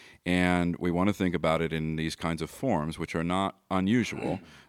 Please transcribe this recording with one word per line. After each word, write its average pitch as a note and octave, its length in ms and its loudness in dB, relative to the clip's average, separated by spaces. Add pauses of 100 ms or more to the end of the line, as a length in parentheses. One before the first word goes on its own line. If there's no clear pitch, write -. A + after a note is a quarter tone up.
(240)
and F2+ 540 2
we F2 140 0
wanna F#2 200 2
think F2+ 220 0
about D#2+ 260 2
it D#2+ 120 0
in D#2+ 240 -2
these D#2+ 180 -2
kinds E2 260 -4
of D#2+ 100 -6
forms, E2 500 -2
which E2 160 -6
are E2 80 -2
not F#2 340 -2 (120)
unusual. F#2+ 760 0
<clears throat> - 60 -20 (180)